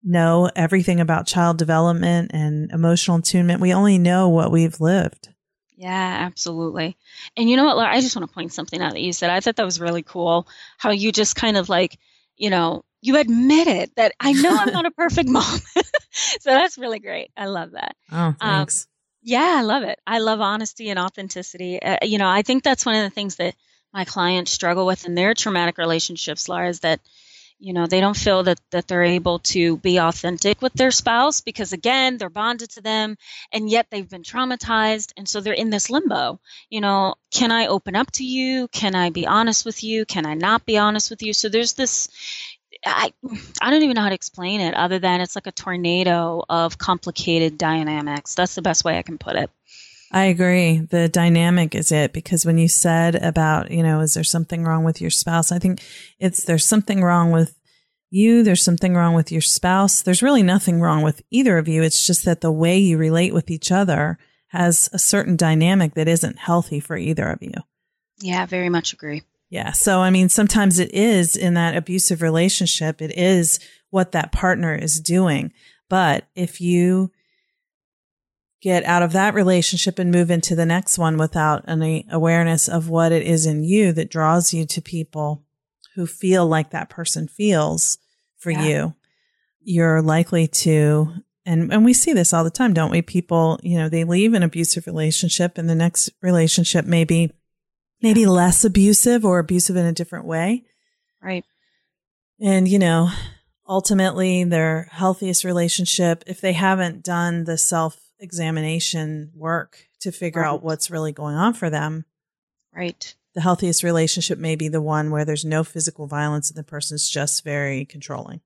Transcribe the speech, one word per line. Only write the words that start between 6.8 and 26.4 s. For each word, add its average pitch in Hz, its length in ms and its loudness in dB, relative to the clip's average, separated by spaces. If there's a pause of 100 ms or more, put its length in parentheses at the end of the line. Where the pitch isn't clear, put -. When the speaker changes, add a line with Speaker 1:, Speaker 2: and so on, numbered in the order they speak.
Speaker 2:
And 233 140 2
you 247 60 4
know 269 80 6
what, 294 120 4
Laura? 226 180 0
I 240 60 2
just 254 160 -2
wanna 175 120 -8
point 170 240 -12
something 165 280 -10
out 160 120 -4
that 82 100 -8
you 175 100 -4
said. 170 180 -2
I 180 100 0
thought 226 160 -2
that 220 80 0
was 175 160 -4
really 170 220 -4
cool, 170 440 0 (320)
how 214 120 -2
you 202 220 0
just 208 240 0
kind 220 200 0
of, 185 120 -2
like, 180 300 0 (380)
you 208 140 -4
know, 170 340 -2 (160)
you 262 160 2
admitted 269 800 2
that, 226 240 2
"I 277 120 2
know 294 240 4
I'm - 160 0
not 339 140 -2
a 349 40 -2
Speaker 1:
<laughs> - 60 -20
Speaker 2:
perfect 339 320 0
mom." - 320 -2 (140)
<laughs> - 80 2 (580)
So 277 100 -2
that's 285 280 2
really 233 200 -8
great. 196 380 -10
I 202 100 -8
love 175 260 -8
that. - 220 -10 (160)
Speaker 1:
Oh, 160 60 -8
Speaker 2:
Um, 165 240 0
Speaker 1:
thanks. 196 480 -2 (340)
Speaker 2:
yeah, 262 360 2
I 254 40 2
love 220 220 0
it. - 220 -8
I 226 120 -2
love 220 220 0
honesty 214 500 -4
and 196 80 -4
authenticity. 180 840 -8
Uh, - 220 -2
you 214 160 0
know, 196 100 2
I 196 140 2
think 254 220 0
that's 262 200 0
one 226 120 0
of 214 80 0
the 196 60 -6
things 202 260 -10
that 180 180 -6 (380)
my 196 120 -6
clients 180 460 -2
struggle 185 340 -2
with 185 220 -2
in 175 80 -6
their 185 200 0
traumatic 175 440 -2
relationships, 165 680 -6